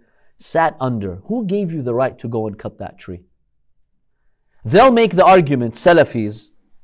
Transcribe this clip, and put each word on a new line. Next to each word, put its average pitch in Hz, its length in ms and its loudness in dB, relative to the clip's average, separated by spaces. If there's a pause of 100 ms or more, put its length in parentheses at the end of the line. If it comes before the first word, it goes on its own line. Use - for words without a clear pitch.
(380)
sat 160 420 -4
under. 101 460 -8
Who 226 200 -6
gave 190 260 -6
you 160 100 -8
the 120 140 -6
right 127 240 -4
to - 80 -12
go 113 180 -6
and 104 140 -12
cut - 180 -16
that - 220 -18
tree? 90 240 -18 (1400)
They'll 208 280 4
make 233 240 2
the 175 100 4
argument, 143 500 2
Salafis, 127 760 0 (340)